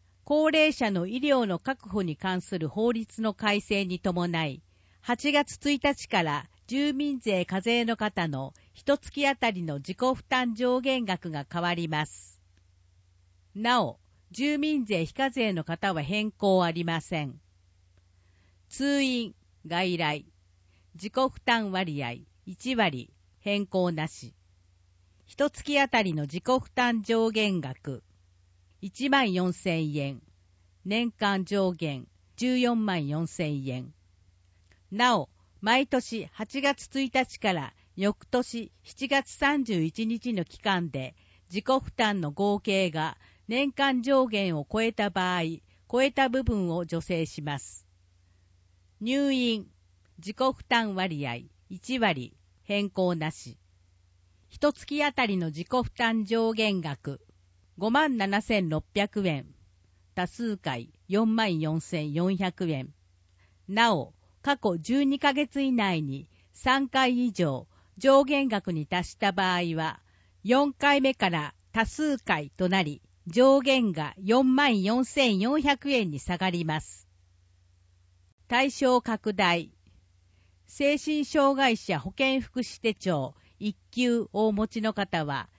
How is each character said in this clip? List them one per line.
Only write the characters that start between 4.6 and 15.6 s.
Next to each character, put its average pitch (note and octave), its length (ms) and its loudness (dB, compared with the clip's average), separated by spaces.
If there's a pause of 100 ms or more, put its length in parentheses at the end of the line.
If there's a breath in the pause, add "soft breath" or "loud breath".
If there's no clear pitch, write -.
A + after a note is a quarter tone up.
八 B3 320 -2
月 C#4+ 260 2
一 C#4+ 220 0
日 - 280 -2
か F#3+ 160 0
ら D3 260 -4 (180)
住 C#4+ 260 0
民 C#4 260 -2
税 F#3+ 260 0
課 F#3+ 160 -4
税 A#3 240 0
の A3+ 100 -2
方 G3+ 320 -2
の C3+ 280 -6 (180 soft breath)
一 C#4+ 240 0
月 C#4+ 300 -2
あ C#4 80 2
た A3+ 160 0
り F3+ 100 -4
の D#3 140 -4
自 C#3+ 180 -8
己 - 40 -16 (180)
負 - 100 -12
担 B3 300 0
上 B3 240 0
限 C4 260 -2
額 F3+ 240 -4
が D3 200 -6
変 E3+ 120 -6
わ F3 120 0
り E3+ 140 -4
ま D#3 200 -2
す。 - 340 -20 (1120)
な A3+ 300 2
お、 A#2+ 160 -6 (320)
住 C#4+ 260 -2
民 D4 260 0
税 F#3+ 220 -2
非 - 80 -10
課 C4+ 160 -2
税 A3+ 240 -2
の D#3+ 100 -4